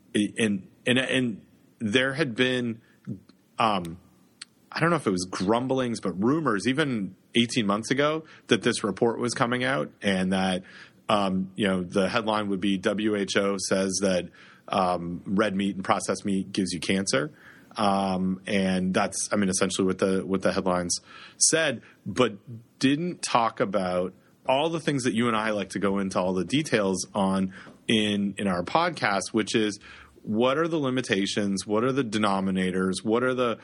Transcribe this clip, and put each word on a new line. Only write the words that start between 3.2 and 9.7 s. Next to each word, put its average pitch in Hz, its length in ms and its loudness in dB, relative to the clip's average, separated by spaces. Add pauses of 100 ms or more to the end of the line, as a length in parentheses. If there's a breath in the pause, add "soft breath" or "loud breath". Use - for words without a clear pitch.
um, 92 400 0 (720)
I - 100 -6
don't 165 100 2
know 170 60 2
if 143 100 -2
it 113 60 2
was 90 120 -2
grumblings, 120 760 0
but 92 120 -4 (100)
rumors, 120 460 2
even 127 460 0 (200)
eighteen 117 320 2
months 104 240 0
ago, 151 340 0 (240 loud breath)
that 104 140 4
this 117 220 0
report 110 340 0
was 117 160 -2
coming 123 300 0
out, 139 260 -2 (120)